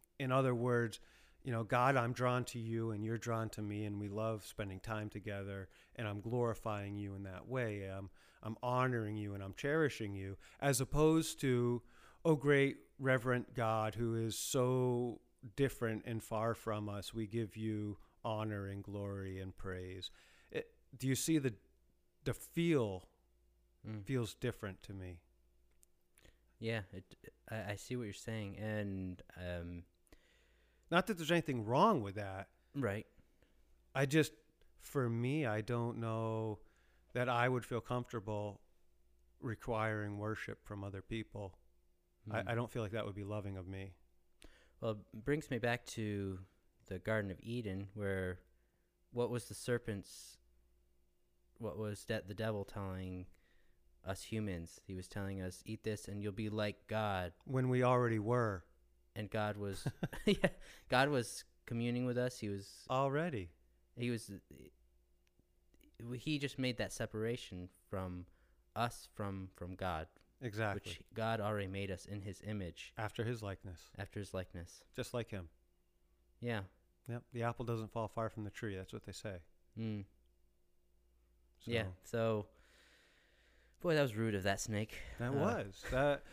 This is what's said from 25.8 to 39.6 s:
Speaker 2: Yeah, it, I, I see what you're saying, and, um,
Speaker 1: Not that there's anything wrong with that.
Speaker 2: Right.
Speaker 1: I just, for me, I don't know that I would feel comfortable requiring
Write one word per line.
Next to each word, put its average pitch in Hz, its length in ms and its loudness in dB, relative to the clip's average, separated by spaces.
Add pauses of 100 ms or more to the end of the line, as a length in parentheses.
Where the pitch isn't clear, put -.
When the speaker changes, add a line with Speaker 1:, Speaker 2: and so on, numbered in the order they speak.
Speaker 2:
Yeah, 113 220 -2 (100)
it, 95 140 -12 (440)
I, 101 220 -4
I 104 60 -4
see - 180 -6
what 123 80 -2
you're 101 100 -6
saying, 107 440 -6
and, 98 640 -2 (160)
um, 87 460 -6 (1080)
Speaker 1:
Not 180 160 4
that 202 100 -2
there's 160 140 0
anything 151 320 4
wrong 147 380 6
with 98 140 -2
that. 98 340 -6 (260)
Speaker 2:
Right. 110 300 0 (880)
Speaker 1:
I 139 100 4
just, 143 280 6 (480)
for 127 280 0
me, 127 360 2
I 107 160 2
don't 117 380 0
know 110 600 0 (540)
that 123 160 2
I 120 180 6
would 127 160 2
feel 120 160 -2
comfortable 107 800 -2 (800)
requiring 107 760 0